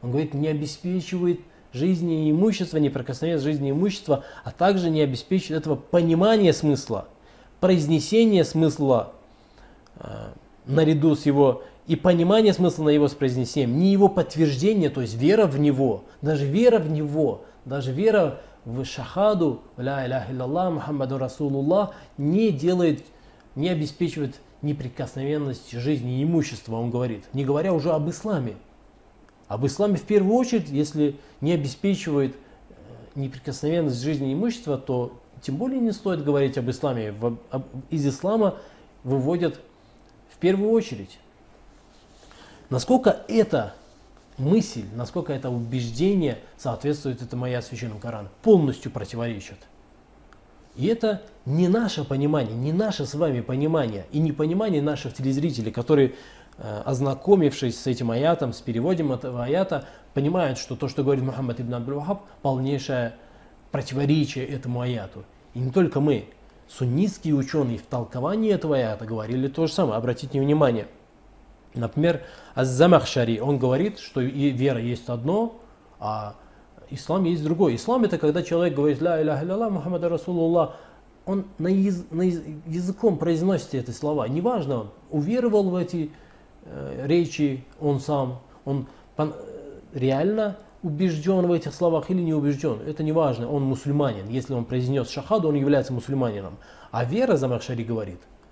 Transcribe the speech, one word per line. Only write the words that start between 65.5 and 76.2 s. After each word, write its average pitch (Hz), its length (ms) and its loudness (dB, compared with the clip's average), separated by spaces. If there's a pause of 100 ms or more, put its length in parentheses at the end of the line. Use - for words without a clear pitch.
И 120 60 -8
не 127 120 -4
только 160 300 2
мы. 139 280 0 (380)
Суннитские 156 680 -2
учёные 135 440 0
в - 60 -16
толковании 156 680 -2
этого 156 220 0
аята 113 300 -2
говорили 113 420 -2
то 160 200 0
же 156 60 -8
самое. 131 240 2
Обратите 123 420 -4
внимание. 135 480 2 (840)
Например, 151 500 0 (320)
«Аз-Замахшари». 127 840 4
Он 139 200 0
говорит, 139 400 0
что - 220 -6
и 139 280 0
вера 127 300 0
есть 120 300 -6
одно, 175 500 -2 (400)
а 104 360 -6 (540)